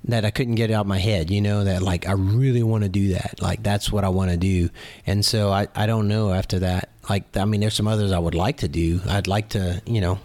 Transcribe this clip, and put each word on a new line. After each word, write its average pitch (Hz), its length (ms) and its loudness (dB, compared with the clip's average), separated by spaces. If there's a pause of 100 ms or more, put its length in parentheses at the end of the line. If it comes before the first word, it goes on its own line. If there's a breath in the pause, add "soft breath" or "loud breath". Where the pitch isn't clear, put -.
that 113 200 0
I 107 60 2
couldn't 120 240 -2
get 110 160 0
it 110 40 2
out 107 80 2
of 98 40 0
my 98 120 0
head, 92 320 0
you 104 100 2
know, 104 240 2
that, 92 180 0
like, 92 260 -2
I 95 40 0
really 117 500 2
wanna 110 260 2
do 98 240 2
that. - 300 -6
Like, 92 200 -2
that's 101 300 -2
what 101 120 0
I 95 40 0
wanna 92 280 0
do. 90 340 2 (360 loud breath)
And 101 180 0
so 104 260 2
I, 98 240 0
I 107 120 0
don't 110 220 2
know 107 240 2
after 95 280 0
that. 90 300 -2 (200)
Like, - 260 -2
I 98 80 0
mean, 104 160 0
there's 107 140 0
some 107 140 0
others 107 220 0
I 90 80 2
would 85 160 0
like 92 240 0
to 92 100 -2
do. 82 400 0
I'd 98 180 0
like 107 240 0
to, 92 360 -2
you 117 140 0
know 92 240 0